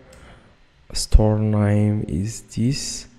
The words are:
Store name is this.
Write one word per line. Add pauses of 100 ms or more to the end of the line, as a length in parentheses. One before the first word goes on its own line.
(920)
Store
name
is
this. (120)